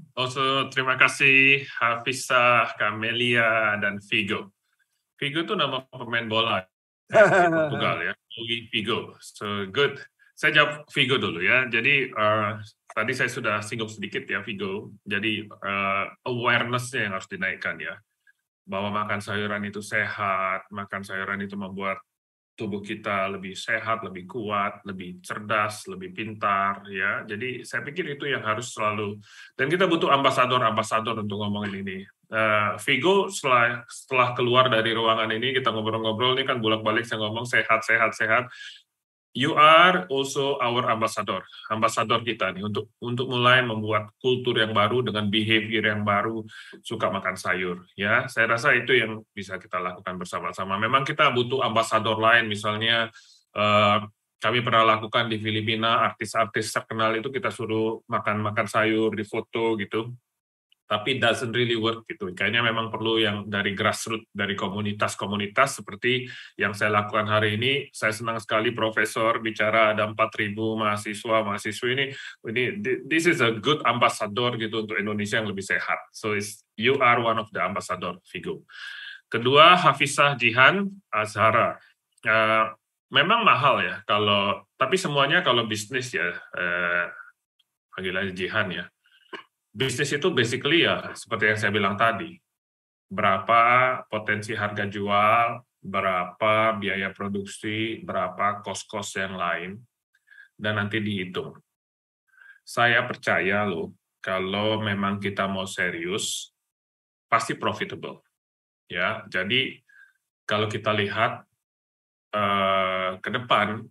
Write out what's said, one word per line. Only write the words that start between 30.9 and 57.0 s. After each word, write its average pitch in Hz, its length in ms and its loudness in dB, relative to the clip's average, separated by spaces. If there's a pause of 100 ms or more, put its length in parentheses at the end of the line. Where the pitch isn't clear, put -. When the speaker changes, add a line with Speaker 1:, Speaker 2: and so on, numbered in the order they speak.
Speaker 1:
untuk 104 160 -6
ngomongin 101 440 -4
ini. 98 180 -8 (300)
Eh, 107 420 2 (140)
Vigo 185 480 2
setelah, 120 560 2
setelah 123 480 0
keluar 127 320 4
dari 113 240 2
ruangan 113 400 2
ini, 123 240 -2
kita 120 160 0
ngobrol-ngobrol, 110 640 0
ini 131 80 0
kan 127 160 -2
bolak-balik 110 480 0
saya 110 160 -4
ngomong 113 240 -4
sehat, 113 400 2
sehat, 113 240 4
sehat. 113 320 2 (920)
You 139 160 2
are 170 560 8
also 135 560 -2
our 120 240 2
ambassador, 107 560 -2 (240)
ambasador 113 560 0
kita 98 320 -2
nih 95 80 -6
untuk, 107 240 -4 (160)
untuk 123 240 -2
mulai 123 320 6
membuat 107 560 -2
kultur 123 400 0
yang 110 160 2
baru 110 320 2
dengan 104 240 -2
behavior 107 640 2
yang 104 160 -2
baru, 107 320 0 (400)
suka 110 320 -2
makan 95 240 -4
sayur 90 480 -4 (160)
ya. 110 320 2
Saya 113 240 2
rasa 135 160 2
itu 123 240 2
yang 110 240 0 (160)
bisa 95 240 -10
kita - 160 -10
lakukan 90 400 -6
bersama-sama. 92 640 -6
Memang 131 240 2
kita 151 320 2
butuh 123 320 0
ambasador 110 480 0
lain, 113 320 4
misalnya, 110 640 -2 (400)
eh, 104 460 4 (420)
kami 120 240 0
pernah 113 320 4
lakukan 113 320 -2
di 110 80 -2
Filipina, 110 720 0
artis-artis 113 640 -2
terkenal 113 480 -2